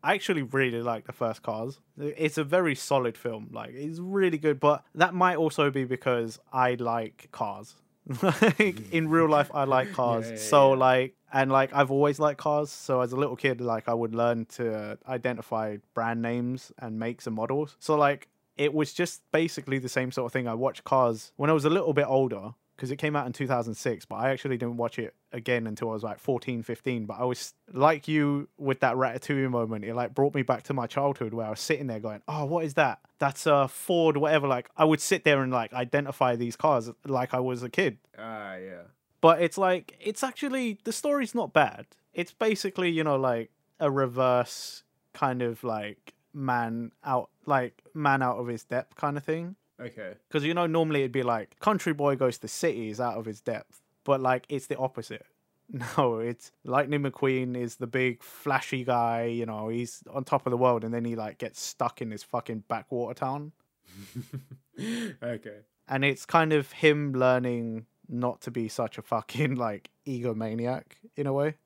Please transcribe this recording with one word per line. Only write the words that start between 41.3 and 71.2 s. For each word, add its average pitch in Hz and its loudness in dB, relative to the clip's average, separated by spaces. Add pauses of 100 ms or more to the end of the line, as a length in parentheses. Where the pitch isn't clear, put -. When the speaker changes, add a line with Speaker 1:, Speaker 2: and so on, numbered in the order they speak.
Speaker 1:
not 214 -2
bad. 135 4 (280)
It's 170 -6
basically, 196 0
you 160 0
know, 147 2
like, 123 0 (300)
a 147 2
reverse 127 0 (300)
kind 127 -2
of, 117 -4
like, 104 -8 (200)
man 117 -4 (120)
out, 131 -2 (160)
like, 131 -2 (100)
man 139 2
out 123 0
of 120 -6
his 117 -8
depth - -6
kind 143 -4
of 143 -8
thing. 170 -6 (240)
Speaker 2:
Okay. 107 -12 (160)
Speaker 1:
'Cause, 147 0
you 160 0
know, 175 2
normally 156 2
it'd 127 -2
be 127 -2
like, 117 -2
country 202 0
boy 143 2
goes 127 0
to - -12
city, 117 -2
is 107 -10
out 120 -2
of 110 -8
his 107 -10
depth. - -8 (240)
But, 135 4
like, 127 2
it's 139 -6
the 135 -4
opposite. 123 -6 (460)
<laughs> 120 -4
No, 120 4
it's 117 -6 (120)
Lightning 143 0
McQueen 131 0
is 120 -6
the 127 -8
big 127 -2
flashy 135 -4
guy, 117 0
you 117 -4
know, 110 -6
he's 117 -6 (100)
on 135 -6
top 131 0
of 123 0
the 120 0
world, 123 2
and 113 -4
then 117 -4
he, 117 -4
like, 107 -8
gets - -10
stuck - -4
in 117 -8
this 107 -12
fucking 113 -8
backwater 120 -6
town. 143 -6
Speaker 2:
<laughs> - -20 (1600)
Okay. 117 -10 (300)
Speaker 1:
And 135 -2
it's 139 -2
kind 160 4
of 143 0
him 147 2
learning 123 0 (220)
not 123 -4
to 127 -10
be 117 -4
such - -6
a 110 -12
fucking, 127 -2
like, 113 -6 (180)
egomaniac 117 -4 (320)
in 143 -2